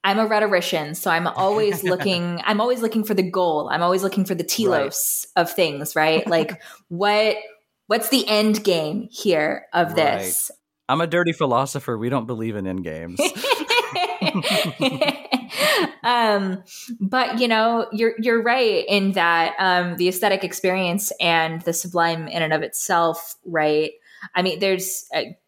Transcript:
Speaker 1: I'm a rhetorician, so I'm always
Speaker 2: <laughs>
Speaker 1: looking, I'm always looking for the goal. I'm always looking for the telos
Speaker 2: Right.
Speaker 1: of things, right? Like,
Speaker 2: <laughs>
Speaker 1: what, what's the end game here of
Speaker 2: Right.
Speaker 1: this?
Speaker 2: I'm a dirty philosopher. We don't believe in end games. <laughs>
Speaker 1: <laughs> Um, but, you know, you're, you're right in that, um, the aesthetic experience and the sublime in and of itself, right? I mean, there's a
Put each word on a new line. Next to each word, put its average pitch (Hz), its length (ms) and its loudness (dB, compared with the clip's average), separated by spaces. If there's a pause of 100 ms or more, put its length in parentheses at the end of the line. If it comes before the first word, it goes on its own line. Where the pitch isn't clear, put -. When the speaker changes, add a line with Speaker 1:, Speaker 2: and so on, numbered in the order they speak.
Speaker 1:
I'm 196 160 2
a 220 80 2
rhetorician, 180 680 0
so - 160 -2
I'm 165 160 2
always 196 580 0
Speaker 2:
<laughs> - 0 -
Speaker 1:
looking, 180 600 0
I'm 208 160 0
always 247 180 0
looking 220 240 0
for 214 80 -4
the 185 180 2
goal. 175 400 0
I'm 160 120 -2
always 185 200 2
looking 190 220 0
for 190 100 -2
the 170 100 -4
telos 165 840 0 (100)
Speaker 2:
Right. 175 60 4
Speaker 1:
of 170 100 -2
things, 151 420 -2
right? 160 320 2
Like, 165 360 0 (120)
Speaker 2:
<laughs> - 140 -20
Speaker 1:
what, 208 480 2 (520)
what's 220 200 0
the 254 180 2
end 214 380 2
game 160 460 0
here 156 640 0
of 170 140 2
Speaker 2:
Right. 165 80 -4
Speaker 1:
this? 98 540 0 (380)
Speaker 2:
I'm 151 140 2
a 170 40 0
dirty 170 260 0
philosopher. 131 680 0
We 117 100 -2
don't 123 180 -2
believe 113 300 -6
in 95 100 -4
end 92 180 -4
games. 82 420 -8
<laughs> - 40 0 (920)
Speaker 1:
<laughs> 262 960 -2 (840)
Um, 208 600 2 (380)
but, 233 400 0
you 240 80 4
know, 226 420 2
you're, 226 280 2
you're 233 240 2
right 233 440 2
in 196 260 2
that, 170 460 2
um, 180 380 2
the 180 120 0
aesthetic 190 360 0
experience 185 760 -2
and 165 440 2
the 170 100 -2
sublime 170 560 -2
in 165 140 -2
and 156 100 0
of 156 80 0
itself, 170 760 -2 (100)
right? 156 460 0 (420)
I 180 80 0
mean, 180 160 -2
there's 190 560 -2
a 151 200 -4 (140)